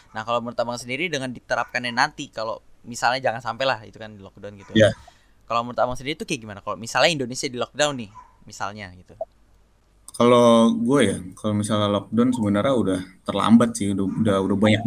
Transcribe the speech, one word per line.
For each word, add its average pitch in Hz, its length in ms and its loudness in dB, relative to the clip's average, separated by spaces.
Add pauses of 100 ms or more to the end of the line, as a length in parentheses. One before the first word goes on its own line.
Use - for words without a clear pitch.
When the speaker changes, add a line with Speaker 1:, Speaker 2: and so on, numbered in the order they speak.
(160)
Speaker 1:
Nah, 110 80 -6
kalau 117 160 0
menurut 117 220 -6
Abang 120 180 -6
sendiri 131 320 -6
dengan 131 220 -4
diterapkannya 123 580 -4
nanti, 135 400 -2
kalau 110 300 -8 (260)
misalnya 123 320 0
jangan 123 240 -2
sampai 117 240 -4
lah 120 160 0
itu 104 160 -20
kan 107 160 -16
di 98 80 -18
lockdown 101 320 -16
gitu. 98 220 -6
Speaker 2:
Iya. 110 120 8 (580)
Speaker 1:
Kalau 117 180 0
menurut 120 160 -6
Abang 123 160 0
sendiri 135 220 -6
itu 226 100 -10
kayak 143 160 -4
gimana? 101 160 -12
Kalau 104 160 -8
misalnya 127 320 0
Indonesia 131 400 -4
di 123 80 -10
lockdown 135 460 -2
nih, 101 80 -18 (340)
misalnya 104 540 -12
gitu. 85 160 -20 (1000)
Speaker 2:
Kalau 117 560 6
gue 117 260 2 (140)
ya, - 40 -6 (200)
kalau 107 240 -4
misalnya 104 340 0
lockdown 110 420 0
sebenarnya 104 360 2
udah 95 260 0 (280)
terlambat 104 500 6
sih, 101 160 -2
udah, 95 120 -2 (160)
udah, 107 140 2 (140)
udah 98 160 2
banyak 110 220 4